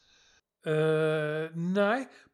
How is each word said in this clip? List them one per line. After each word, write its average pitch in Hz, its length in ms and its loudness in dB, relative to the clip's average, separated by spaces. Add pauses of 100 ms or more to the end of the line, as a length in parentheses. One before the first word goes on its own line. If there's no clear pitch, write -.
(640)
Eh, 156 920 0
nej, 202 520 0 (260)